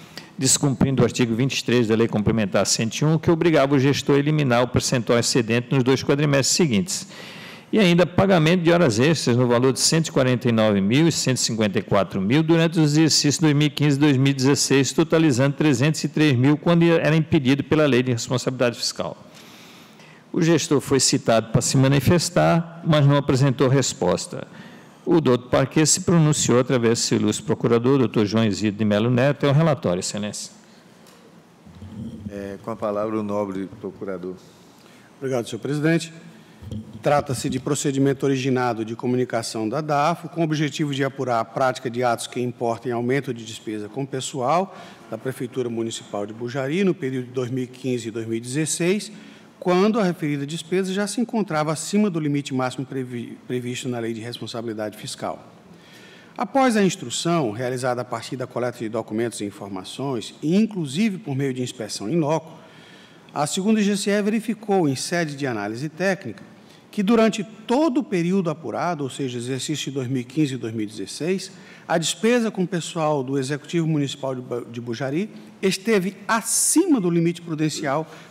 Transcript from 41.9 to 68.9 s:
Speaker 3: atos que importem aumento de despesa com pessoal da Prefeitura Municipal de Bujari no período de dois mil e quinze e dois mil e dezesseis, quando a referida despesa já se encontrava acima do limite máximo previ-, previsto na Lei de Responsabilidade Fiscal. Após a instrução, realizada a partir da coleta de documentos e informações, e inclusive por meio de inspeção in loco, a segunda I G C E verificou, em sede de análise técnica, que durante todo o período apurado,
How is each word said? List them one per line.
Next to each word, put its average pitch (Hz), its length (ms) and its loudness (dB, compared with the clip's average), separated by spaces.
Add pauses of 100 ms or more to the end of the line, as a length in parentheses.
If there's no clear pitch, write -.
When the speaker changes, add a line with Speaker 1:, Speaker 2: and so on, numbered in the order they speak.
Speaker 3:
atos 117 240 -2
que - 120 -8
importem 120 520 -4
aumento 123 420 -2
de 117 100 -12
despesa 107 460 -10
com 135 160 -8
pessoal 135 720 -2 (320)
da 113 80 -8
Prefeitura 127 540 -6
Municipal 113 560 -6
de 107 60 -14
Bujari 135 500 -4
no 185 100 2
período 131 320 -6
de 120 60 -16
dois 123 180 -4
mil 131 140 -4
e 120 40 -6
quinze 120 420 -6
e - 20 -8
dois 113 160 -8
mil 113 100 -4
e - 40 -4
dezesseis, 160 680 -4 (480)
quando 196 400 2
a 208 60 2
referida 147 400 -4
despesa 185 480 -4
já 202 120 -2
se 202 140 -6
encontrava 165 540 -2
acima 208 360 0
do 165 80 -4
limite 143 360 -2
máximo 131 320 -2
previ-, 123 600 -8
previsto 123 440 -6
na 123 100 -4
Lei 113 140 -4
de 110 80 -8
Responsabilidade 113 760 -8
Fiscal. - 540 -10 (840)
Após 247 400 2
a 208 60 4
instrução, 160 680 0
realizada 123 500 -2
a 120 40 -8
partir 117 320 -8
da 123 100 -8
coleta 123 320 -4
de 117 80 -6
documentos 110 540 -4
e - 20 -4
informações, 101 1000 -8
e 160 140 0
inclusive 196 600 -2
por 143 180 -8
meio 139 180 -2
de 127 80 -6
inspeção 107 480 -8
in 151 60 -2
loco, 156 420 -2 (760)
a 147 120 0
segunda 208 360 0
I - 20 2
G 202 140 2
C 202 140 -2
E 208 100 2
verificou, 202 640 0
em 135 80 0
sede 156 400 -4
de 139 100 -6
análise 113 440 -4
técnica, 165 520 -4 (480)
que 208 140 -4
durante 220 400 4
todo 269 560 0
o 240 40 -2
período 180 460 0
apurado, 143 540 -4